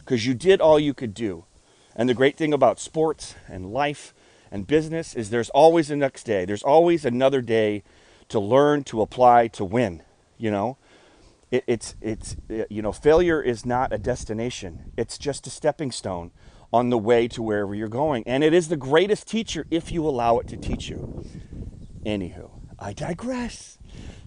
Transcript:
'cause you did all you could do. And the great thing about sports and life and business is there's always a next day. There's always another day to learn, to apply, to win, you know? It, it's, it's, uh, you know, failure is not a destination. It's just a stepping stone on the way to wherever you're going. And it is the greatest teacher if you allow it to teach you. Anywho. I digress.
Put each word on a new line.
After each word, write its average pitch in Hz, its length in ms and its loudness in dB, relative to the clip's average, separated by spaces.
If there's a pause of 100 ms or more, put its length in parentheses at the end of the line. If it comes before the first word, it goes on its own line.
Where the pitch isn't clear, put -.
'cause 117 200 0
you 131 100 0
did 180 260 4
all 156 200 8
you 143 140 0
could 110 200 -8
do. 98 300 -6 (500)
And 123 140 0
the 123 60 2
great 131 220 4
thing 151 160 -2
about 131 280 4
sports - 540 -4 (120)
and 92 260 -12
life 143 420 -4 (360)
and 98 160 -8
business 160 480 -2
is 110 140 -6
there's 117 220 -2
always 160 400 6
a 147 60 -2
next - 280 -2
day. 98 220 0
There's 104 160 -4
always 160 420 4
another 131 380 2
day 107 400 0 (480)
to 113 100 0
learn, 139 440 4
to 110 180 -2
apply, 120 460 6
to - 160 -6
win, 95 380 -2 (360)
you 110 120 -2
know? 104 280 -2 (680)
It, 123 200 0
it's, - 320 -2
it's, - 360 -8 (140)
uh, 107 180 -4
you 104 140 -8
know, 104 80 -2
failure 160 500 4
is 117 240 -2
not 123 280 -2
a 107 60 -4
destination. 113 1000 -6
It's 117 200 -6
just - 300 -8
a 127 40 -12
stepping 147 420 -4
stone 87 400 -8 (400)
on 120 180 4
the 120 80 2
way 117 300 4
to 120 120 -10
wherever 104 320 -2
you're 107 140 -6
going. 120 400 -4
And 131 160 0
it 156 100 4
is 170 160 2
the 170 80 -2
greatest 160 520 2
teacher 214 420 -4
if 160 220 -4
you 160 120 -2
allow 117 360 2
it - 80 -8
to 117 80 -12
teach - 320 -6
you. - 360 -10 (800)
Anywho. 87 500 -6 (240)
I 101 140 -10
digress. 220 880 -8 (480)